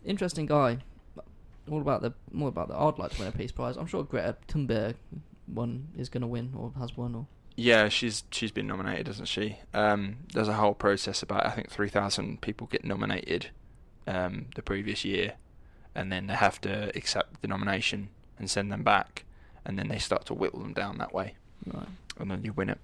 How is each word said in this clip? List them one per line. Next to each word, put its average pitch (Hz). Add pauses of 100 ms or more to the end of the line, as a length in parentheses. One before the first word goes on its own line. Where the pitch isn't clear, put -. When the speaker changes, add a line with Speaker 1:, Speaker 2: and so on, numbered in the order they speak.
Speaker 1:
Interesting 180
guy. 143 (920)
All 151
about 139
the, 120 (180)
more -
about 80
the, 67
I'd 151
like -
to -
win 95
a -
peace 113
prize. 123
I'm 165
sure 170
Greta 117 (120)
Thunberg 120 (520)
won, 120
is 123
gonna 123
win 120
or 110
has 120
won 120
or. 120 (300)
Speaker 2:
Yeah, 113
she's, 110
she's 110
been 104
nominated, 98
hasn't -
she? 107 (160)
Um, 104 (140)
there's 110
a 107
whole 104
process 101
about, -
I -
think, 110
three 104
thousand 101
people 110
get -
nominated, 98 (560)
um, 92
the -
previous 101
year, 98 (600)
and 95
then 95
they 98
have 98
to 101
accept -
the -
nomination 98 (300)
and 98
send 101
them 104
back, - (400)
and 95
then 156
they 156
start -
to -
whittle -
them -
down 101
that -
way. 95 (320)
Speaker 1:
Right. - (300)
Speaker 2:
And 98
then 98
you 107
win 101
it. 104